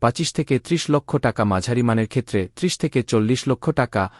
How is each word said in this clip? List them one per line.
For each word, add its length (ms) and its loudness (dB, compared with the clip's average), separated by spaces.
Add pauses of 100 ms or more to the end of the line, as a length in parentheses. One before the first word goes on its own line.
পঁচিশ 320 0
থেকে 260 0
ত্রিশ 300 -4
লক্ষ 280 0
টাকা, 260 0
মাঝারি 380 0
মানের 260 2
ক্ষেত্রে 480 -2
ত্রিশ 220 -2
থেকে 260 0
চল্লিশ 440 0
লক্ষ 220 -2
টাকা 400 0 (100)